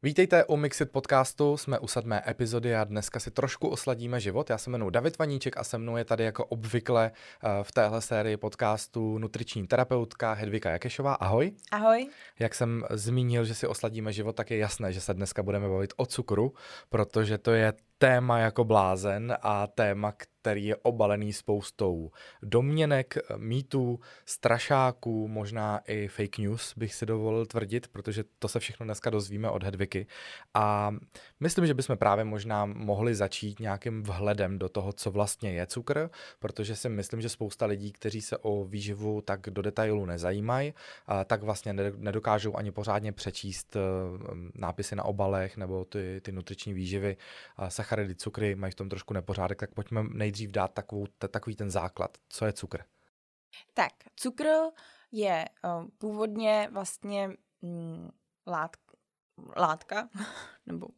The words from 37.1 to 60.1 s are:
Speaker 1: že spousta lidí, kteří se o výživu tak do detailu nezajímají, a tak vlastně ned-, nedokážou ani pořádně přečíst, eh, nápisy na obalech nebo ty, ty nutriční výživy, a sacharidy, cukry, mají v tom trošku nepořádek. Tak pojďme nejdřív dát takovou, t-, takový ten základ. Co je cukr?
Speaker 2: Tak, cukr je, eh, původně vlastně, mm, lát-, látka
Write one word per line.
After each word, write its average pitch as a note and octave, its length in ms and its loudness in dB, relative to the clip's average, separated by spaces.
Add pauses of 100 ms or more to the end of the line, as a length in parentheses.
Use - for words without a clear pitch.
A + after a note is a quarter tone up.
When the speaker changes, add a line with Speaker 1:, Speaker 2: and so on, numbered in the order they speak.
Speaker 1:
že A2+ 80 -4
spousta A2 380 -4
lidí, G2+ 260 -2
kteří G#2+ 280 -6
se - 180 -6
o G2+ 260 0
výživu G#2 560 -4
tak G2 200 -4 (100)
do F#2+ 120 -4
detailu G#2 440 0
nezajímají, G#2 680 -2 (320)
a G2 180 0
tak G#2+ 180 0
vlastně G#2 300 -4
ned-, G2+ 260 -2
nedokážou G#2+ 580 0
ani G#2 160 -4
pořádně G#2 400 -2
přečíst, - 640 -8
eh, G#2 40 0 (760)
nápisy G2 420 -6
na G2+ 80 -2
obalech G2 520 0
nebo F#2 280 -4
ty, F#2+ 360 -6
ty G2 120 -10
nutriční F#2+ 420 -8
výživy, F#2+ 420 -2 (400)
a F#2+ 140 -6
sacharidy, G#2 440 -4
cukry, G#2 400 -2
mají F#2+ 180 -4
v - 20 -12
tom G2 140 -8
trošku G2 260 -8
nepořádek. F#2+ 460 -2
Tak - 140 -8
pojďme A2 280 -2 (100)
nejdřív G#2 380 -4
dát G2 240 0
takovou, G2+ 320 -6 (120)
t-, G2 100 -6
takový G#2+ 280 -6
ten G2+ 140 -6
základ. F2+ 480 -4 (100)
Co - 180 -4
je G#2 60 0
cukr? - 260 -8 (960)
Speaker 2:
Tak, - 180 2 (240)
cukr B3+ 300 -4 (640)
je, F#3+ 360 0
eh, - 200 -8 (300)
původně G#3+ 760 0
vlastně, G3 580 -4 (320)
mm, E3+ 480 -10 (360)
lát-, E3 300 -4 (800)
látka F3+ 560 0